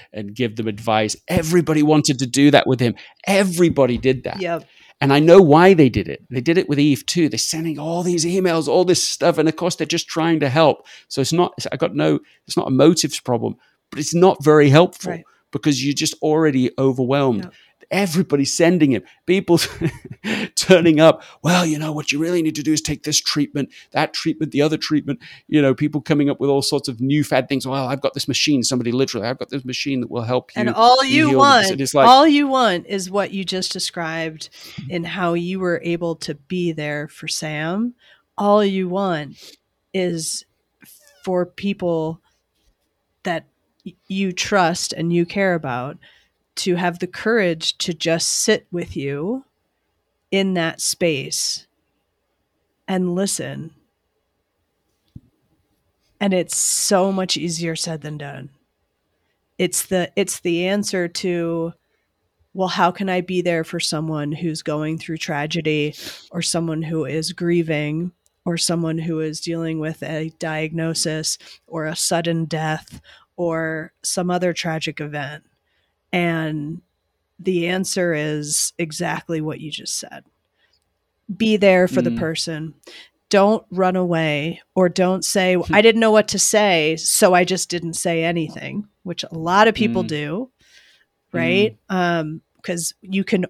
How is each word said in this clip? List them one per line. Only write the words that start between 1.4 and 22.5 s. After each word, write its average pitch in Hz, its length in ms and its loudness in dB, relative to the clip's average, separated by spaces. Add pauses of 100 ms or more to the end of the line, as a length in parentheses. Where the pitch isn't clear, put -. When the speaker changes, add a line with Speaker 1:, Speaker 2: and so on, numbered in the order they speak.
Speaker 1:
wanted 147 360 2
to 131 80 -2
do 139 240 4
that - 160 6
with 123 120 2
him. 117 160 0 (300)
Everybody 170 720 2
did 131 260 0
that. - 180 -8
Speaker 2:
Yep. 170 240 -6 (340)
Speaker 1:
And 139 140 4
I 143 60 6
know 170 220 10
why 175 340 8
they 143 140 8
did 101 180 -2
it. 71 240 -10
They 127 100 -4
did 165 160 0
it - 100 2
with 143 120 0
Eve 143 260 2
too. 165 240 0
They're 113 80 -4
sending 160 400 -4
all 165 240 -4
these 175 240 0
emails, 170 420 0
all 175 160 4
this 180 200 2
stuff. - 340 0
And 156 100 2
of 156 80 0
course, 175 200 -2
they're 147 120 -6
just - 200 -4
trying 165 320 0
to 147 100 0
help. 143 380 2 (200)
So - 140 -4
it's 131 120 -2
not, 175 200 2 (180)
I 135 60 -4
got - 180 -2
no, 151 240 2 (280)
it's - 100 -8
not - 100 -2
a - 40 -2
motives 143 480 4
problem, 113 360 -2 (360)
but - 80 -8
it's 151 160 -4
not 175 280 4
very 147 260 6
helpful 180 420 4
Speaker 2:
Right. 165 120 -12 (280)
Speaker 1:
because 135 340 0
you're 143 80 0
just 151 300 -4
already 151 560 2
overwhelmed. 131 640 2
Speaker 2:
Yep. - 80 -16 (360)
Speaker 1:
Everybody's 160 640 0
sending 165 380 4
him. 104 120 -2 (240)
People 170 320 4 (520)
<laughs> - 440 -8
turning 165 440 6
up, 160 240 6 (180)
"Well, 175 240 2
you 151 140 -2
know, 156 140 -4
what 147 180 -6
you 143 80 -4
really 170 220 0
need 156 140 -2